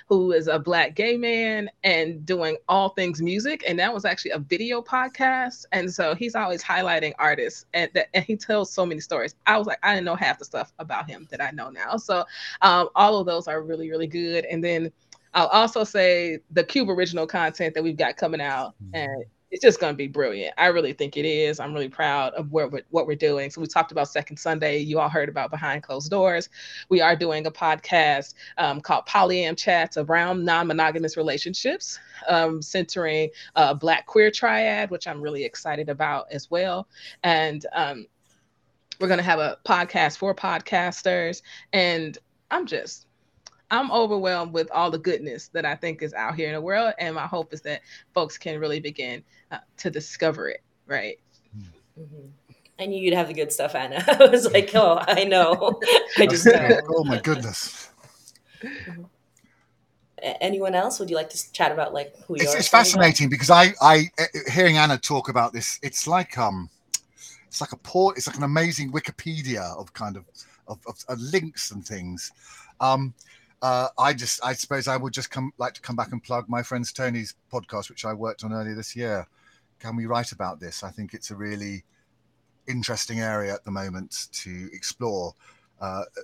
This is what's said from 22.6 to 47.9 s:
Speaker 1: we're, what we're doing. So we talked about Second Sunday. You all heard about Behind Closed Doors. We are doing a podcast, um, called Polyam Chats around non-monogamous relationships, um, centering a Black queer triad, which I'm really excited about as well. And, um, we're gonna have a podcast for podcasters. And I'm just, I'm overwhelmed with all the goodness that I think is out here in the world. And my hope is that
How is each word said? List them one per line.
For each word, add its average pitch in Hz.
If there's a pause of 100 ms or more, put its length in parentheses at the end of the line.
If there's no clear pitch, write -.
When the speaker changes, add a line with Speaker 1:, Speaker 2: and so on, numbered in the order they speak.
Speaker 1:
we're, -
what 151
we're 151
doing. 143
So 165
we 156
talked 160
about 143
Second 147
Sunday. 151
You 151
all 151
heard 147
about 135
Behind 151
Closed 143
Doors. 185 (400)
We 185
are 170
doing 156
a 156
podcast, 156 (240)
um, 147
called -
Polyam 180
Chats 170
around 170
non-monogamous 160
relationships, 170 (300)
um, 165
centering 156 (260)
a 147
Black 160
queer 214
triad, 214
which 180
I'm 151
really 147
excited 151
about 147
as -
well. 185 (360)
And, 160
um, 143 (920)
we're 185
gonna 180
have 170
a 151
podcast 175
for 190
podcasters. 180 (300)
And 165 (340)
I'm 339
just, - (640)
I'm 254
overwhelmed 190
with 160
all 170
the 160
goodness 151
that 165
I 147
think 160
is 151
out 110
here 156
in 156
the 156
world. 208
And 160
my 151
hope 170
is 156
that 147 (320)